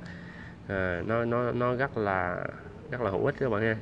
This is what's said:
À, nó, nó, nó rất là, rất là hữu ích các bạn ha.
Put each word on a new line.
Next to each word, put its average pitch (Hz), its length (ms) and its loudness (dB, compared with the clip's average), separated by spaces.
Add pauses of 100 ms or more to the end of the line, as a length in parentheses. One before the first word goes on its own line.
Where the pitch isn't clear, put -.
(680)
À, 92 380 0
nó, 117 180 2
nó, 120 280 2
nó 123 220 2
rất 131 240 0
là, 92 460 2 (460)
rất 123 100 -4
là 107 100 2
hữu 95 160 4
ích 143 120 4
các 131 120 2
bạn 107 120 2
ha. 113 200 4